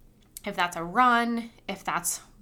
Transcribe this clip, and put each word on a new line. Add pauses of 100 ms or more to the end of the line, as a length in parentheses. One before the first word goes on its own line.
(460)
if
that's
a
run, (160)
if
that's (220)